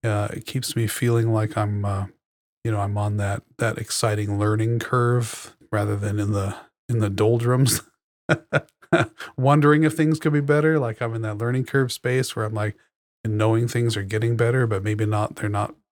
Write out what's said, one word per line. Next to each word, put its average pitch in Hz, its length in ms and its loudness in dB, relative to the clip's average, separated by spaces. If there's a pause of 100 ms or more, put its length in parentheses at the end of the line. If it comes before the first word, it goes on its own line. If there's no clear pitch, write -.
Uh, 104 300 -2
it - 140 -10
keeps - 280 -6
me 113 140 0
feeling 117 440 0
like 107 240 0
I'm, 104 280 -2
uh, 98 220 -2 (580)
you 113 80 0
know, 104 80 0
I'm 101 180 -2
on 104 200 0
that, 101 240 -2 (160)
that 113 200 0
exciting 104 580 -2
learning 110 440 0
curve 120 720 -2 (160)
rather 104 240 0
than 104 240 -2
in 104 140 0
the, 98 240 -2 (320)
in 117 100 0
the 104 120 2
doldrums, 117 720 2 (460)
<laughs> - 340 0 (760)
wondering 147 480 6
if 151 100 2
things 156 240 2
could 156 140 0
be 147 80 4
better. 151 380 2
Like, 117 220 -2
I'm 117 140 -4
in 113 80 -4
that 107 160 -6
learning 127 280 -2
curve 135 260 0
space 127 420 -2
where 110 100 -4
I'm, 110 100 -6
like, 104 220 -4 (480)
knowing 110 440 2
things 117 280 0
are 98 60 -4
getting 110 340 -2
better, 120 300 2
but 101 160 -2
maybe 107 240 -2
not, 107 300 -2
they're 107 120 -6
not 101 260 -4 (180)